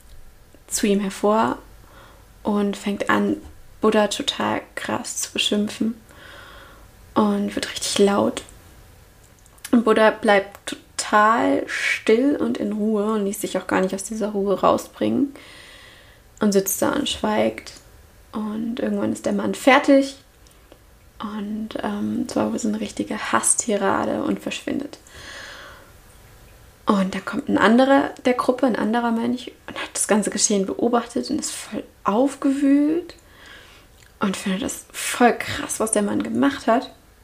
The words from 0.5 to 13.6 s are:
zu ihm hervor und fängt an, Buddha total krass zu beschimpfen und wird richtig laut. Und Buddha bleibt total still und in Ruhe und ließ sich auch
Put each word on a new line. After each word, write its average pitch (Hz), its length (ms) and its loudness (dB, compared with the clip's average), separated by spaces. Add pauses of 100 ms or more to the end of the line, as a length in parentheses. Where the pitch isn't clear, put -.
zu - 200 -2
ihm 202 120 4
hervor 208 580 0 (840)
und 202 340 0
fängt - 320 -4
an, 208 280 2 (440)
Buddha 214 260 4
total - 540 -4 (140)
krass - 420 -6
zu - 160 -8
beschimpfen 214 640 -2 (1200)
und 202 420 0
wird - 140 -6
richtig - 300 -4
laut. 208 440 2 (1300)
Und 233 120 4
Buddha 220 280 6
bleibt 202 680 0 (200)
total 226 720 4
still - 720 2
und 233 200 -2
in 208 140 -2
Ruhe 214 420 0
und 208 120 0
ließ 202 160 -4
sich - 160 -4
auch 185 100 -6